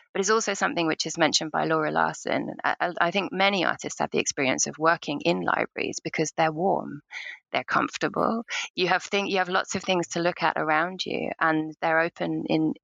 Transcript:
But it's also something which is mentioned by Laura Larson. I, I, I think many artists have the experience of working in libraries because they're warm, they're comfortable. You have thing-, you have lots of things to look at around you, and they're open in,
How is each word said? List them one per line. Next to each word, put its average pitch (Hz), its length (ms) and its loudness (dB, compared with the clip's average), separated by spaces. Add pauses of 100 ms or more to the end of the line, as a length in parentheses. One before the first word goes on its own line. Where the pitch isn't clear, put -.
(120)
But 185 80 -2
it's 196 100 0
also 220 240 2
something 170 320 0
which - 180 0
is 160 140 -6
mentioned 156 320 2
by 156 140 2
Laura 156 260 2
Larson. - 600 0 (100)
I, - 180 0
I, 175 200 0
I 170 100 2
think 185 220 -2
many 196 320 2
artists - 340 -2
have 151 140 0
the 156 80 2
experience - 480 0
of 151 100 -8
working 156 440 2
in 180 180 2
libraries - 580 -2
because - 380 -2
they're 160 160 2
warm, 156 480 -2 (500)
they're 127 140 -2
comfortable. - 800 0 (320)
You 175 100 0
have 180 160 2
thing-, 202 240 -2
you 196 120 0
have 180 100 0
lots 185 260 -2
of 185 80 -4
things 180 280 0
to 175 100 -2
look 170 240 0
at 160 120 2
around 160 480 0
you, - 360 -4
and 156 420 2
they're 160 180 4
open 165 480 -2
in, 156 360 2